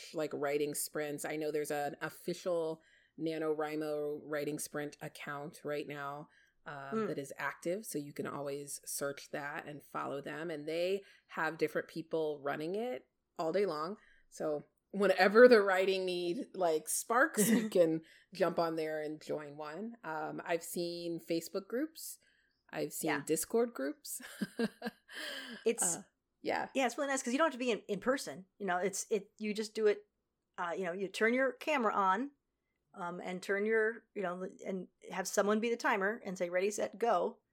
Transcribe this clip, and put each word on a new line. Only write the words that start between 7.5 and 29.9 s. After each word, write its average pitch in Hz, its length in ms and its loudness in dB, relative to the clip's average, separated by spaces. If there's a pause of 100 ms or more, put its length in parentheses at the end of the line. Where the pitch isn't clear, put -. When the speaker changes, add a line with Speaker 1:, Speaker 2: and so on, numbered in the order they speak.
Speaker 1:
so - 140 -6
you 143 140 -8
can 143 140 -6
always 143 580 -8
search - 460 -6
that 147 360 -8
and 147 160 -12
follow 143 380 -6
them. 156 300 -6
And 147 140 -8
they 175 380 0 (240)
have 160 300 -2
different 156 320 0
people 156 520 -2
running 151 340 -4
it 247 300 -6 (320)
all 160 140 0
day 196 140 4
long. 170 320 -2 (320)
So 151 360 -4 (260)
whenever 196 580 10
the 226 120 10
writing 190 440 4
need, 175 480 -2
like, 165 340 2
sparks, 226 600 2
you 220 200 4
Speaker 2:
<laughs> - 0 -
Speaker 1:
can 165 320 4 (320)
jump 170 240 0
on 165 200 0
there 156 240 -2
and 151 200 -8
join 147 360 -8
one. 170 480 -10
Um, 156 400 -6
I've 170 180 -2
seen 170 560 -4
Facebook 170 480 -4
groups. - 520 -6 (520)
I've 156 220 -4
seen - 160 -2
Speaker 2:
Yeah. 143 160 0
Speaker 1:
Discord 233 480 2
groups. - 480 -6 (360)
<laughs> 262 1080 -6
Speaker 2:
It's 233 180 0 (140)
Speaker 1:
Uh, 196 60 -12 (380)
yeah. - 320 0
Speaker 2:
Yeah, 262 120 2
it's 240 120 -2
really 277 120 -2
nice 269 140 0
'cause 240 100 -2
you 269 60 2
don't 320 80 6
have 269 60 -2
to 254 60 -10
be 247 120 0
in, 202 160 -2
in 196 120 -4
person. 196 460 -2 (140)
You 202 80 -6
know, 180 100 2
it's, 190 320 -2
it, 196 280 -2
you 214 160 -4
just 214 200 -6
do 220 140 4
it, 202 180 2 (520)